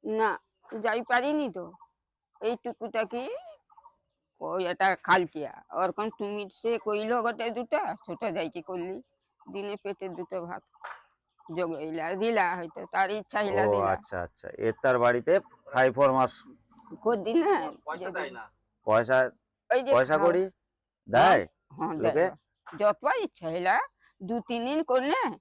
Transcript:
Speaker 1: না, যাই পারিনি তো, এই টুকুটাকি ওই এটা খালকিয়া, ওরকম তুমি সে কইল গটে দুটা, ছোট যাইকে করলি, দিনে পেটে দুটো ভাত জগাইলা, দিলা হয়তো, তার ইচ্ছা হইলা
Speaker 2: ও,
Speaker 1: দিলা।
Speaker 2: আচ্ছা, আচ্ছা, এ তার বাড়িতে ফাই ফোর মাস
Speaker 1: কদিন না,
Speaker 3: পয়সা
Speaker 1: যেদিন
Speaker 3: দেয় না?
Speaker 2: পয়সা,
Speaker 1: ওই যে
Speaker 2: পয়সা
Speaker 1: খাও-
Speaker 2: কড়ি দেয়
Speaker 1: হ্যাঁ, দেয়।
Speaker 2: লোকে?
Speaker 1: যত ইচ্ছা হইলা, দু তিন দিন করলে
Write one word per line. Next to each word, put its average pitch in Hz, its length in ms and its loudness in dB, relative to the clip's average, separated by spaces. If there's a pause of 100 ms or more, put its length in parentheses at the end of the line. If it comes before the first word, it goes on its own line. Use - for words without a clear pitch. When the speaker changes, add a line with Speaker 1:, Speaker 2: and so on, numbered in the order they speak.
Speaker 1:
না, 214 340 0 (420)
যাই 226 200 0
পারিনি 262 480 0
তো, 175 240 -12 (680)
এই 226 220 -2
টুকুটাকি 233 680 -6 (1080)
ওই 175 280 -4
এটা 185 280 2
খালকিয়া, 175 760 0
ওরকম 185 400 -2
তুমি 208 400 -8 (120)
সে 226 240 -2
কইল 214 360 -2
গটে 233 280 -2
দুটা, 233 460 -4 (100)
ছোট 196 280 -8
যাইকে 165 280 -6
করলি, 185 400 -8 (500)
দিনে 202 320 -8
পেটে 190 260 -8
দুটো 175 360 -8
ভাত 180 180 -12 (920)
জগাইলা, 160 580 -4
দিলা 196 400 0
হয়তো, 175 360 -12
তার 190 200 0
ইচ্ছা 208 280 -6
হইলা 202 280 0
Speaker 2:
ও, - 40 2
Speaker 1:
দিলা। 98 200 2
Speaker 2:
আচ্ছা, 95 300 -6
আচ্ছা, - 280 -12
এ 113 220 -2 (100)
তার 127 180 4
বাড়িতে 120 400 4 (340)
ফাই 131 180 6
ফোর 135 220 4
মাস 131 300 2 (580)
Speaker 1:
কদিন 220 380 2
না, 285 320 2 (140)
Speaker 3:
পয়সা 170 140 -8
Speaker 1:
যেদিন 185 140 -8
Speaker 3:
দেয় - 180 -6
না? 120 200 -16 (340)
Speaker 2:
পয়সা, 120 460 4 (400)
Speaker 1:
ওই 254 120 2
যে 254 80 0
Speaker 2:
পয়সা 135 260 6
Speaker 1:
খাও- 170 120 6
Speaker 2:
কড়ি 185 200 2 (600)
দেয় 131 380 6 (300)
Speaker 1:
হ্যাঁ, 165 200 -4
দেয়। - 0 -
Speaker 2:
লোকে? 156 340 2 (460)
Speaker 1:
যত 202 300 2 (140)
ইচ্ছা - 260 -8
হইলা, 180 340 0 (420)
দু 226 240 -4
তিন 233 180 -4
দিন 302 180 0
করলে 262 580 0